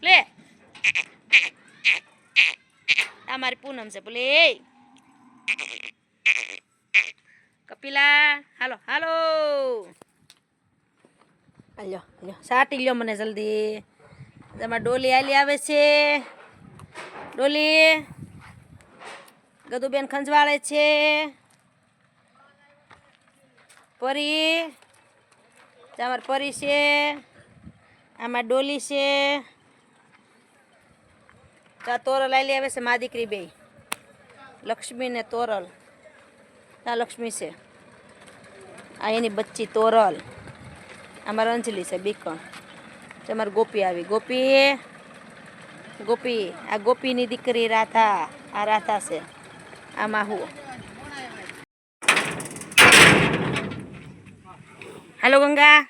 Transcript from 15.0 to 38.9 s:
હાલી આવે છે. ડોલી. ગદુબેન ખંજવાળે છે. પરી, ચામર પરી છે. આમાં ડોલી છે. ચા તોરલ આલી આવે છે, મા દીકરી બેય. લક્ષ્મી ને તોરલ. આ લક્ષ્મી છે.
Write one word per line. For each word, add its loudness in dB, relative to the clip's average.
હાલી 2
આવે 4
છે. 4
ડોલી. 2
ગદુબેન -4
ખંજવાળે 2
છે. 2
પરી, -2
ચામર -4
પરી -4
છે. 2
આમાં -4
ડોલી 0
છે. 0
ચા -2
તોરલ 0
આલી 2
આવે -2
છે, -8
મા 0
દીકરી -6
બેય. -8
લક્ષ્મી -8
ને -6
તોરલ. -4
આ -4
લક્ષ્મી -6
છે. -10